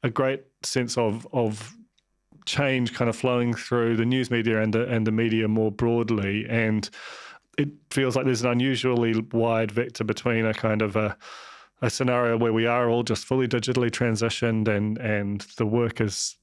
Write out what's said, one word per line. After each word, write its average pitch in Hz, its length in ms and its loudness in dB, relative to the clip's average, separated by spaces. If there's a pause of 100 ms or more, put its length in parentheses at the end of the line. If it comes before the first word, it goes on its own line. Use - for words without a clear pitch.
a 127 80 0
great 135 320 0 (220)
sense 123 340 -2
of, 113 340 0
of 110 440 -2 (680)
change 131 480 0
kind 120 160 0
of 110 60 -2
flowing 120 400 0
through 117 420 0
the 110 80 2
news 123 280 0
media 113 300 2
and 110 100 0
the, 113 160 0
and 113 180 0
the 110 60 0
media 113 340 2
more 110 240 2
broadly, 110 800 0
and 110 420 0 (680)
it 147 120 0 (240)
feels 131 240 0
like 131 80 0
there's 120 180 0
an 123 80 2
unusually 120 680 2 (120)
wide 113 380 2
vector 117 320 -4
between 113 420 0
a 110 100 2
kind 107 280 0
of 104 140 0
a, 107 200 0 (680)
a 120 60 2
scenario 120 480 2
where 117 160 2
we 113 140 2
are 120 240 2
all 120 120 2
just 113 220 -2
fully 131 240 2
digitally 120 420 0
transitioned 113 800 0
and, 107 300 0
and 101 480 -2 (100)
the 120 80 0
work 113 340 0
is - 440 -4